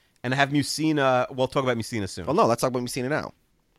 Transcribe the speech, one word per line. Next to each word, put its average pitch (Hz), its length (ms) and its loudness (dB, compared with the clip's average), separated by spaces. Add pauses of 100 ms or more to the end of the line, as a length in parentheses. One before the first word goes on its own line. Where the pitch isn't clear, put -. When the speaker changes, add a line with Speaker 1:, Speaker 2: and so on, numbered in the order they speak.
(240)
Speaker 1:
and 127 100 -2
have 139 160 2
Mussina. 143 840 2
We'll 127 140 0
talk 139 160 0
about 123 140 0
Mussina 107 300 -4
soon. 87 180 -10
Speaker 2:
Well, 135 100 0
no, 220 100 4
let's 117 160 2
talk 135 80 2
about 123 140 -2
Mussina 123 260 -4
now. 143 240 -4 (460)